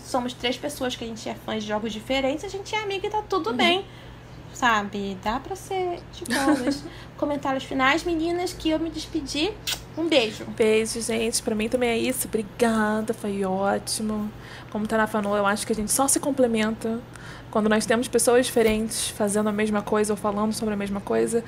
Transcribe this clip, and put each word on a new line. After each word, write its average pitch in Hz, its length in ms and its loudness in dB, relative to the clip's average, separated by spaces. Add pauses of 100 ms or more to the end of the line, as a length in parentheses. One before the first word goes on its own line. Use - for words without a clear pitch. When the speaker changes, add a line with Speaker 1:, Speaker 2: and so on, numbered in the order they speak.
Speaker 1:
somos 247 320 -2
três 254 220 -2
pessoas 269 380 -4
que - 100 -8
a - 20 -6
gente 226 220 -10
é 226 60 -6
fãs 220 300 -6
de 208 40 -8
jogos 214 240 -2
diferentes, 269 520 -2
a 403 40 -8
gente 392 260 -8
é 427 80 0
amiga 392 240 -4
e 415 40 -4
tá 427 180 -2
tudo 370 220 0
Speaker 2:
Uhum. - 60 -2
Speaker 1:
bem, 370 280 4 (680)
sabe? 202 720 0
Dá 233 180 -2
pra 370 160 -10
ser 370 440 -4 (120)
de - 200 -12
boas. 277 520 2 (160)
Speaker 2:
<laughs> - 180 -16
Speaker 1:
Comentários 285 460 -2
finais, 269 400 4
meninas, 349 480 0
que - 180 -2
eu 311 80 2
me 330 120 -4
despedi. 311 640 -4 (440)
Um 330 120 0
beijo. 220 360 4 (120)
Speaker 2:
Beijo, 220 440 4
gente. 226 420 0
Pra 220 120 0
mim 214 140 0
também 247 220 2
é 226 80 2
isso. 247 280 0
Obrigada, 220 880 0
foi 196 300 -2
ótimo. 208 840 0 (400)
Como 214 160 -2
Tana 220 200 2
falou, 208 300 0
eu 202 100 4
acho 202 200 2
que 233 60 0
a 214 40 -2
gente 208 160 -2
só 269 160 4
se 311 100 4
complementa. 226 840 2 (520)
Quando 214 160 4
nós 214 180 4
temos 240 220 2
pessoas 247 380 6
diferentes 220 640 2
fazendo 208 380 2
a 214 40 2
mesma 208 280 2
coisa 214 320 2
ou 208 40 0
falando 208 360 0
sobre 214 220 -2
a - 20 -2
mesma 202 240 -2
coisa, 226 460 2